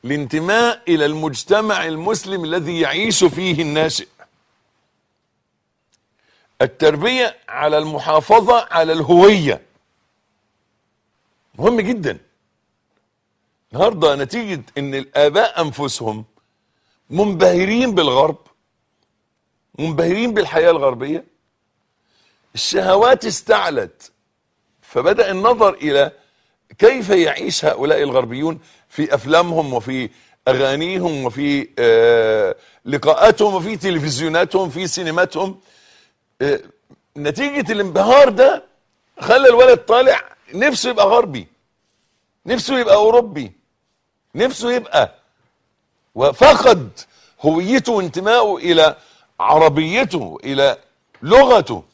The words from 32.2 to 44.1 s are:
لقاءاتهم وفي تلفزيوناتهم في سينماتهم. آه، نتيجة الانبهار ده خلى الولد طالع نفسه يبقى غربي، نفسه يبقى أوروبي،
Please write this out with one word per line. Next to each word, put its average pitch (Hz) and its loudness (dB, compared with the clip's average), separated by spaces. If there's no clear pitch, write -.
لقاءاتهم 190 2
وفي 190 -6
تلفزيوناتهم 165 -4
في 170 -10
سينماتهم. 180 -6
آه، 139 -2
نتيجة 226 -6
الانبهار 208 4
ده 254 2
خلى 254 4
الولد 247 6
طالع - 0
نفسه 202 -4
يبقى 208 0
غربي، 196 0
نفسه 254 -4
يبقى 208 4
أوروبي، 208 2